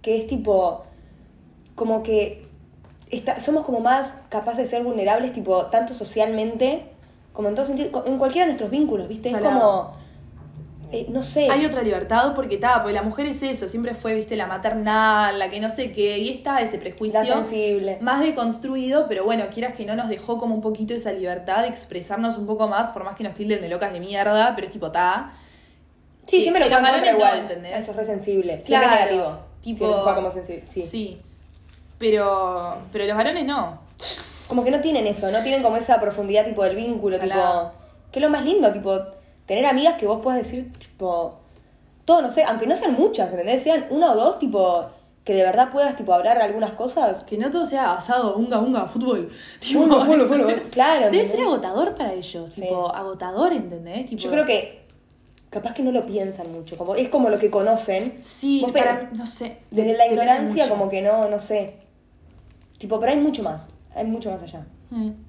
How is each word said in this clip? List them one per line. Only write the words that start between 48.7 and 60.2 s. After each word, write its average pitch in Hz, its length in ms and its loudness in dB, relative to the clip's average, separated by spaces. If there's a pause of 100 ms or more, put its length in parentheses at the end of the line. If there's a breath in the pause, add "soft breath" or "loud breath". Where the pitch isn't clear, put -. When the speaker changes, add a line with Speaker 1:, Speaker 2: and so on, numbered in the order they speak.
Speaker 2:
fútbol. 220 460 -2 (140)
<laughs> - 140 -20
Tipo, 294 240 2
Speaker 1:
Fútbol, 294 180 8
fútbol, 285 260 6
fútbol, 233 420 2
claro, 262 360 4
Speaker 2:
Debe 302 160 4
Speaker 1:
¿entendés? - 80 0
Speaker 2:
ser 466 100 0
agotador 277 540 0
para 208 180 -4
ellos, 175 420 -10
Speaker 1:
Sí. 196 80 -10
Speaker 2:
tipo, 180 320 -2
agotador, 190 580 -2
¿entendés? 180 540 -6
Tipo 208 160 -10
Speaker 1:
Yo 185 80 -6
creo 294 140 4
que - 400 -2 (640)
capaz 226 240 -8
que 285 80 -6
no 254 100 2
lo - 120 -2
piensan 190 480 -6
mucho, 165 240 -14
como, 175 180 -6
es 247 140 0
como 247 220 2
lo 208 80 2
que 208 120 2
conocen. 214 720 0
Speaker 2:
Sí, 277 400 0
Speaker 1:
Vos 247 100 -2
Speaker 2:
para 247 280 2
Speaker 1:
pe-, - 60 -10
Speaker 2:
mí, 226 120 -12
no 233 80 -10
sé, - 300 -10 (140)
Speaker 1:
desde 220 220 2
Speaker 2:
de-, 226 60 2
Speaker 1:
la 233 60 10
Speaker 2:
depende 233 180 4